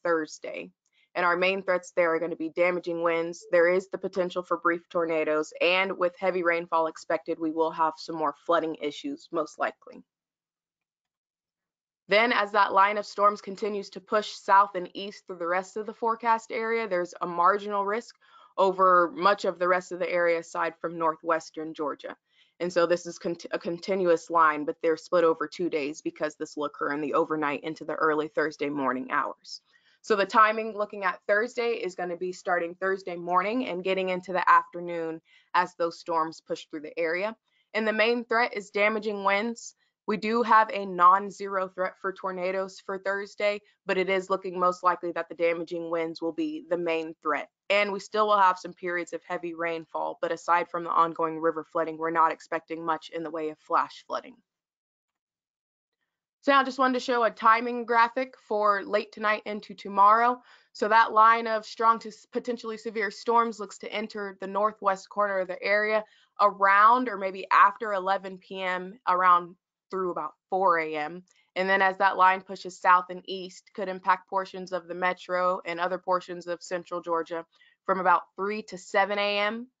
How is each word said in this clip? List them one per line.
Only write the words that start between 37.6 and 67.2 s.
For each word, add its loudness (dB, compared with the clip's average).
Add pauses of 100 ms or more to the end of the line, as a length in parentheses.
And -2
the 2
main 0
threat 0
is -10
damaging -2
winds. -2 (300)
We -2
do -2
have 4
a -6
non-zero 2
threat -4
for -4
tornadoes -6
for -8
Thursday, -4 (240)
but -2
it 0
is 0
looking -4
most 0
likely 0
that -6
the -16
damaging -2
winds -4
will -4
be -6
the 0
main -4
threat. -2 (220)
And 2
we -6
still 0
will 4
have 4
some -14
periods -6
of -10
heavy -8
rainfall, -6
but -2
aside 0
from -6
the -8
ongoing 0
river 0
flooding, -4
we're -4
not 4
expecting -8
much -6
in -8
the -8
way -6
of -10
flash -2
flooding. -8 (2000)
So 2
now 8
I 6
just -4
wanted 4
to -4
show 2
a 2
timing 2
graphic 2 (100)
for 2
late -2
tonight -2
into -10
tomorrow. 4 (320)
So -2
that 6
line 6
of -2
strong 2
to -14
s-, -20
potentially -6
severe -6
storms 0
looks -12
to -12
enter -8
the -8
northwest -2
corner -2
of -2
the -8
area 2 (380)
around 6
or -4
maybe -8